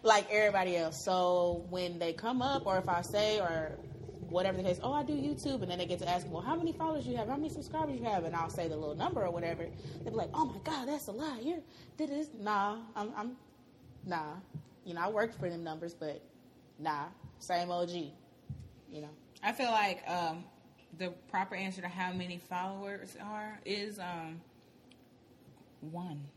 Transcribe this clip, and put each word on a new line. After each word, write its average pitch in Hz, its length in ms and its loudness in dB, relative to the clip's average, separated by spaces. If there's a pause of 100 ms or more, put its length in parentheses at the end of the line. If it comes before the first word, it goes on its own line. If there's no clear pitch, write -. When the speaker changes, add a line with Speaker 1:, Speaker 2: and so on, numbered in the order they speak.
Speaker 1:
like 214 280 10
everybody 196 460 6
else. 160 280 0
So 180 640 4
when 180 300 -2
they 170 140 0
come 247 280 0
up, 269 240 2
or 190 120 4
if 185 120 2
I 175 140 4
say, 214 360 4
or 160 380 0 (520)
whatever 185 280 4
the 185 60 0
case, 180 180 4
"Oh, 262 120 0
I 294 100 2
do 294 100 0
YouTube," 285 480 0
and 185 80 -2
then 175 80 0
they 180 80 0
get 175 140 0
to 175 100 0
ask 180 160 2
me, - 80 -6
"Well, 165 80 -2
how 254 140 2
many 339 180 0
followers 311 320 0
you 247 120 -2
have? 214 100 0
How 262 80 0
many 302 140 -2
subscribers 302 500 -2
you 233 60 -4
have?" 196 180 2
And 165 120 -2
I'll 165 140 0
say 170 180 -2
the 156 100 -2
little 151 180 -2
number 262 280 0
or 180 80 2
whatever. 170 360 -2 (340)
They'll 214 100 -6
be 220 60 -2
like, 170 160 -2
"Oh 302 120 4
my - 180 -4
God, 277 240 -2
that's 285 200 -4
a 208 40 -6
lot. 247 340 -4
You're, 330 140 0 (380)
did 302 120 0
this?" 294 180 -2 (120)
Nah, 208 380 2 (180)
I'm, 208 200 -4
I'm, 233 220 -4 (680)
nah. 160 300 -4 (480)
You 175 120 -8
know, 170 60 -2
I 185 80 2
worked 220 300 2
for 147 100 -2
them 170 140 -6
numbers, 165 300 -6
but - 280 -6 (580)
nah. 151 260 -2 (320)
Same 175 340 0
O 175 140 2
G, 170 280 -4 (760)
you 151 100 -10
know. 147 80 -10 (340)
Speaker 2:
I 208 80 4
feel 247 200 2
like, 202 360 4
um, 170 380 0 (520)
the 180 120 -2 (200)
proper 190 260 0
answer 190 260 -4
to 175 60 -6
how 180 260 -2
many 180 240 -4
followers 190 840 -6
are 214 440 -8
is, 202 340 -4
um, 170 420 -6 (1400)
one. 156 420 -8 (140)